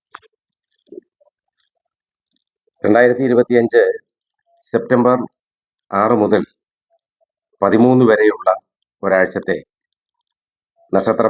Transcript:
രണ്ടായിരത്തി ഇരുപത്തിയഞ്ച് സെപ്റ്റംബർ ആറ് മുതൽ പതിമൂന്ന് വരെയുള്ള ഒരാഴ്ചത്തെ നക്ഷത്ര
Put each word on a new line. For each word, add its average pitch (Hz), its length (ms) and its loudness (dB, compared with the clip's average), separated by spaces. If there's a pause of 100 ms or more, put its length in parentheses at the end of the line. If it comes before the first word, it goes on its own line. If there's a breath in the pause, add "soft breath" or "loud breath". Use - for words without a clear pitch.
(2750)
രണ്ടായിരത്തി 123 440 2
ഇരുപത്തിയഞ്ച് 120 540 2 (840)
സെപ്റ്റംബർ 123 540 0 (720)
ആറ് 107 300 0
മുതൽ 104 220 0 (1200)
പതിമൂന്ന് 120 480 2
വരെയുള്ള 107 420 0 (520)
ഒരാഴ്ചത്തെ 95 520 -2 (1400)
നക്ഷത്ര 110 360 0